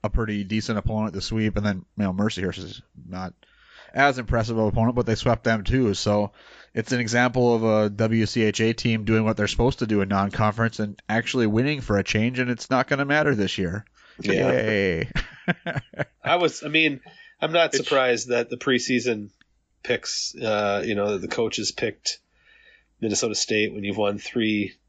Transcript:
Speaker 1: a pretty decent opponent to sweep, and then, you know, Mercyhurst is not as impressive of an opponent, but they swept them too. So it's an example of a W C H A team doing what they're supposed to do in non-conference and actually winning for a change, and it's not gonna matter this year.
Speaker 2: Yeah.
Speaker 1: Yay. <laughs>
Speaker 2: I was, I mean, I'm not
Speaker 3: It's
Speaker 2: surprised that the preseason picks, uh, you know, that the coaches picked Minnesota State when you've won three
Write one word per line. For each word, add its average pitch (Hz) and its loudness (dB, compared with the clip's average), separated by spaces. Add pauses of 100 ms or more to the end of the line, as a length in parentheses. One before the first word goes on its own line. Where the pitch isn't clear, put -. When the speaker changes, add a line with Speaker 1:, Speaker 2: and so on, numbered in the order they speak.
Speaker 1:
a 107 -2
pretty 107 -2
decent 107 -2
opponent 107 -2
to 95 -8
sweep, 110 -2
and 104 -2
then, 98 -2 (120)
you 104 -2
know, 95 0
Mercyhurst 95 -2
is 87 -14 (260)
not 92 -10 (600)
as 135 4
impressive 117 0
of 110 2
an 107 4
opponent, 117 2
but 120 0
they 113 2
swept 117 0
them 113 2
too. 120 2
So 104 0 (420)
it's 113 -4
an 123 0
example 120 2
of 113 2
a 107 4
W 110 2
C 117 0
H 107 2
A 113 2
team 113 -2
doing 110 4
what 110 0
they're 104 0
supposed 120 0
to 123 0
do 107 2
in 98 0
non-conference 107 0
and 104 -6
actually 117 0
winning 123 2
for 104 2
a 98 0
change, 123 0
and 123 0
it's 120 -4
not 131 2
gonna 143 0
matter 147 2
this 101 -2
year. 95 -4 (340)
Speaker 2:
Yeah. - 2
Speaker 1:
Yay. 101 0 (560)
<laughs> - -10
Speaker 2:
I 156 2
was, - 0
I 151 -8
mean, 151 2 (380)
I'm 160 -2
not 165 2
Speaker 3:
It's - 2
Speaker 2:
surprised 127 2
that 120 0
the - -8
preseason 120 0 (540)
picks, - -4
uh, 104 0
you 101 -2
know, 101 0
that 95 -2
the 90 -8
coaches 110 -2
picked - -6 (800)
Minnesota 110 -2
State 107 0
when 101 -10
you've 98 -4
won 101 0
three 107 -2 (160)